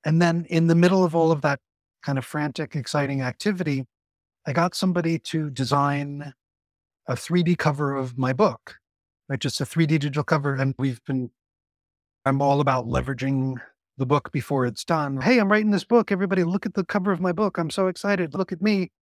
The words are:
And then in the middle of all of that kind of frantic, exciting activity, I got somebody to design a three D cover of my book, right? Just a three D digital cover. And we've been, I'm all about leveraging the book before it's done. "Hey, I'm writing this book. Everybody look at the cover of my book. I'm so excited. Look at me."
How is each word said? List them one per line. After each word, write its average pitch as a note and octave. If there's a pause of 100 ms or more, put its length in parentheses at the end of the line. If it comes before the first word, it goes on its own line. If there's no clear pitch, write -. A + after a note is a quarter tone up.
And D#3+
then E3+
in E3
the E3
middle F3+
of E3
all E3
of D3
that C#3+ (420)
kind C#3
of B2+
frantic, D3
exciting C#3
activity, D3 (600)
I C#3+
got E3+
somebody E3
to D#3
design C#3+ (760)
a A#2+
three F3
D E3+
cover C#3+
of C3
my C3
book, B2+ (500)
right? C3+
Just -
a C#3
three E3
D D#3
digital C#3+
cover. C#3+
And C3+
we've C3
been, C3 (960)
I'm C3+
all C#3+
about C3
leveraging C3 (400)
the C3+
book C#3
before C3
it's A#2
done. C#3+
"Hey, A#3+
I'm G3+
writing G#3+
this G3
book. A#3
Everybody F#3
look F#3
at G3
the F#3+
cover G3+
of E3+
my F3+
book. G3+
I'm E3
so F#3+
excited. F3+
Look F#3+
at E3
me." G3+ (120)